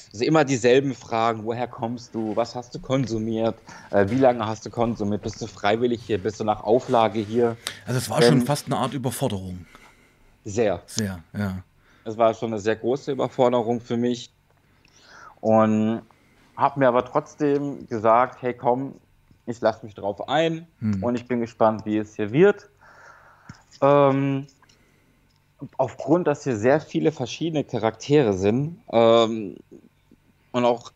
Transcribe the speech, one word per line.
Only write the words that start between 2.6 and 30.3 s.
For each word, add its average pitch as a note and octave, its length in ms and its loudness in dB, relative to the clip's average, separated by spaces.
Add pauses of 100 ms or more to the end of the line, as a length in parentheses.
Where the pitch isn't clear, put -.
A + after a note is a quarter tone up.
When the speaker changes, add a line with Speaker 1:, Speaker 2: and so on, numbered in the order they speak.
Speaker 1:
du - 60 -12
konsumiert, A2+ 760 -2 (360)
äh, G2 200 2
wie B2 80 -2
lange B2 280 2
hast A2 200 -8
du G#2 40 -12
konsumiert, G#2 520 -4
bist - 200 -10
du A#2 40 -10
freiwillig A2+ 560 -2
hier, G2+ 200 -4
bist G#2 180 -6
du A2 40 -6
nach G#2 200 -2
Auflage A2+ 560 2
hier? A2+ 360 0 (300)
Speaker 2:
Also B2+ 120 -4
es - 120 -6
war - 120 0
schon B2 180 6
Speaker 1:
Ähm, B2 60 -2
Speaker 2:
fast C#3+ 200 -4
eine C3+ 100 -4
Art B2 180 -4
Überforderung. G2+ 680 -6 (800)
Speaker 1:
Sehr. G2+ 420 -2
Speaker 2:
Sehr, F#2+ 360 -8 (140)
ja. F#2+ 260 -6 (420)
Speaker 1:
Es A2 140 -10
war A2+ 160 4
schon A2+ 180 -6
eine G#2+ 80 -6
sehr A2 160 -2
große B2+ 360 -4
Überforderung B2 680 0
für A#2+ 160 -6
mich A#2+ 340 -2 (1080)
und A2 640 2 (540)
hab C3+ 200 0
mir C3+ 120 4
aber B2 180 2
trotzdem C#3+ 840 -4
gesagt: A#2 540 2
Hey B2 120 -4
komm, B2 400 -2 (520)
ich A#2 140 -8
lass A2 220 -2
mich G#2+ 120 -18
drauf G2+ 340 -8
ein E3 380 -2 (120)
Speaker 2:
Hm. G#2 240 -4
Speaker 1:
und A#2+ 140 -2
ich A#2+ 100 -8
bin B2 140 -4
gespannt, A2 440 0
wie G#2+ 140 -2
es G#2+ 160 -6
hier G#2 180 -4
wird. F#3+ 360 4 (1120)
Ähm, C#3 680 4 (1300)
aufgrund, D3 500 0
dass D3 180 0
hier C3 120 0
sehr B2+ 240 4
viele D#3 320 -2
verschiedene D3+ 520 -4
Charaktere A2+ 680 2
sind, B2 460 0 (120)
ähm, A2+ 640 4 (960)